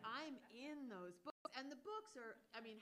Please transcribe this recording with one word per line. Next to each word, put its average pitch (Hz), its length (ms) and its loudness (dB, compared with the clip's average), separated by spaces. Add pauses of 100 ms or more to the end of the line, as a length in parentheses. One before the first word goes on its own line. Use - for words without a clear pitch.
I'm 262 320 4 (160)
in 269 400 0
those 180 320 0
books, - 160 -2 (160)
and 269 160 2
the 269 100 -2
books 427 320 0
are, 233 220 -2 (160)
I 226 80 0
mean, 220 220 -4